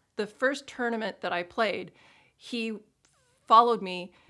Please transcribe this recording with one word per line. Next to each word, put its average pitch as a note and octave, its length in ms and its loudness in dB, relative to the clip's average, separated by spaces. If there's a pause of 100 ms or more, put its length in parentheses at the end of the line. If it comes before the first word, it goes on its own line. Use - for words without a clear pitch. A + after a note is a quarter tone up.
(160)
the G#3 100 -6
first C4+ 400 -4
tournament A3+ 560 -6
that F3 120 -4
I F3 100 -4
played, F#3 480 -4 (460)
he A3+ 400 -8 (680)
followed A3+ 340 8
me F3+ 320 -10 (160)